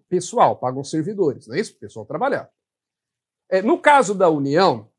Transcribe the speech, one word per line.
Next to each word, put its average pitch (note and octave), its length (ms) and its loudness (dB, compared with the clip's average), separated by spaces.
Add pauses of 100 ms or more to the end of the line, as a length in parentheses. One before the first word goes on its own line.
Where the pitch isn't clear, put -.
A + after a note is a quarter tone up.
pessoal, F3+ 500 0
pagam C3 260 -6
servidores, D#3+ 640 -4
não A2+ 80 -12
é E3+ 40 -2
isso? - 140 -8
O - 60 -20
pessoal G#2+ 260 -16
trabalhar. G#3 460 -6 (960)
É, F#3 140 0
no D4+ 160 2
caso C4+ 340 4
da F#3 160 4
União, C#3+ 580 0 (120)